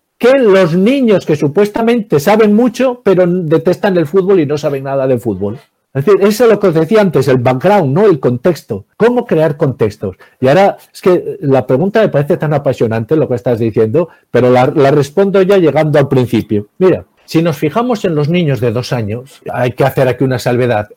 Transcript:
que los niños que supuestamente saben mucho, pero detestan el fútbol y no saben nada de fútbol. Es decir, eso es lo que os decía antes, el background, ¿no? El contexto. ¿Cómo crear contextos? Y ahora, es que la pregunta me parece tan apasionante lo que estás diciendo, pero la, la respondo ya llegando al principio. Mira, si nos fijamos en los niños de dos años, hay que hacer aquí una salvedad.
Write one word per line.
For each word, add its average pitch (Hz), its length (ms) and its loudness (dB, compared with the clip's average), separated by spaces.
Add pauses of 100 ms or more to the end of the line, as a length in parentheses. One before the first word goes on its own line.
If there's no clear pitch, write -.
(180)
que 254 220 4
los 190 360 4
niños 214 500 2
que 160 100 0
supuestamente 208 840 0
saben 208 340 2
mucho, 247 500 0
pero 180 240 2
detestan 175 680 0
el 160 100 0
fútbol 190 320 0
y 151 60 0
no 147 120 -4
saben 139 260 -6
nada 135 240 -4
de 131 100 0
fútbol. 104 420 -6 (340)
Es 139 120 -4
decir, 196 160 4
eso 214 240 2
es 226 40 4
lo 202 100 2
que 202 80 0
os 165 60 0
decía 160 280 2
antes, 143 260 0
el 131 100 2
background, 131 560 0
¿no? 202 140 2
El 175 120 2
contexto. 123 680 -4 (120)
¿Cómo 240 300 0
crear 156 300 -2
contextos? 110 580 -4 (260)
Y 127 60 2
ahora, 180 300 2 (140)
es - 100 -20
que 156 400 0
la 131 260 0
pregunta 190 340 0
me 190 80 0
parece 147 280 -2
tan 151 160 -4
apasionante 123 640 -2
lo 143 140 0
que 127 60 -2
estás 117 240 -2
diciendo, 113 500 -2 (220)
pero 123 180 2
la, 127 260 2
la 139 140 4
respondo 180 540 0
ya 196 140 2
llegando 151 420 2
al 139 80 0
principio. 110 600 -2 (120)
Mira, 156 260 0 (200)
si 160 180 -2
nos 165 140 -2
fijamos 226 480 -4
en 170 100 -2
los 147 120 -2
niños 156 320 0
de 120 120 0
dos 117 200 -6
años, 120 500 -8 (120)
hay 123 200 -4
que - 100 -2
hacer 131 240 0
aquí 127 160 -2
una 127 160 -2
salvedad. 120 580 -2